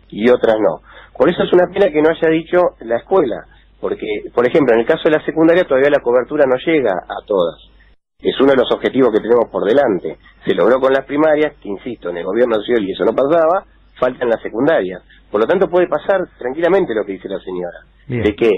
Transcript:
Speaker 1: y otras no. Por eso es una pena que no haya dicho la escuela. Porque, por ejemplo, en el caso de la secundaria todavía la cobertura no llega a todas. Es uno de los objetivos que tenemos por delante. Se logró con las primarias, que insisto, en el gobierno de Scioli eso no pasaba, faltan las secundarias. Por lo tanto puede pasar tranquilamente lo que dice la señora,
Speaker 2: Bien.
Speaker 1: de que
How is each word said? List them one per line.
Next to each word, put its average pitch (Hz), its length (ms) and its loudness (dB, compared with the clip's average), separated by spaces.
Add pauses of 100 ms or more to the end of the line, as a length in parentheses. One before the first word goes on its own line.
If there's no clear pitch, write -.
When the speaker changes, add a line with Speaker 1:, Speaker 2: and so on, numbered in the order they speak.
Speaker 1:
y 107 200 0
otras 120 320 4
no. 82 180 0 (380)
Por 127 120 2
eso 185 140 -2
es - 80 -2
una 180 220 4
pena 190 180 0
que 151 100 0
no 156 80 4
haya 160 220 0
dicho 165 300 0 (200)
la 117 160 -4
escuela. 123 500 -2 (340)
Porque, 101 240 -6 (300)
por 120 120 2
ejemplo, 123 280 2
en 117 60 2
el 113 40 -4
caso 160 240 0
de 151 80 4
la - 80 -6
secundaria 165 380 2
todavía 143 260 2
la 143 140 0
cobertura 127 440 0
no 127 80 2
llega 127 380 0
a 95 320 -8
todas. 87 320 -2 (600)
Es - 200 -4
uno 135 120 4
de 135 60 4
los 120 140 0
objetivos 123 400 0
que 107 80 2
tenemos 113 320 2
por 92 140 -4
delante. 104 520 0 (280)
Se - 80 -2
logró 104 260 2
con 135 140 2
las 135 120 -2
primarias, 151 540 0
que - 100 -16
insisto, 120 420 -10
en 87 60 -8
el 85 60 -8
gobierno 113 360 0
de 101 40 -6
Scioli 110 280 -2
eso 90 120 -4
no 107 100 2
pasaba, 160 520 0 (340)
faltan 127 300 -2
las 110 140 -2
secundarias. 107 580 -2 (300)
Por 104 100 0
lo 113 60 2
tanto 180 200 0
puede 175 200 2
pasar 185 340 -2 (160)
tranquilamente 165 560 -2
lo 104 100 -2
que 95 100 -8
dice 95 140 -14
la 95 120 -8
señora, 90 400 -10 (280)
Speaker 2:
Bien. 123 140 -4
Speaker 1:
de 104 140 0
que - 220 2